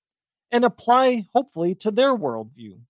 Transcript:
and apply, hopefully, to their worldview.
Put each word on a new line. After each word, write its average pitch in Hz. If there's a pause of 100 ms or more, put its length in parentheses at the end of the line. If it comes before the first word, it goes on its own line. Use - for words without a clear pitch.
(520)
and 240
apply, 247
hopefully, 180
to 214
their 262
worldview. 117 (100)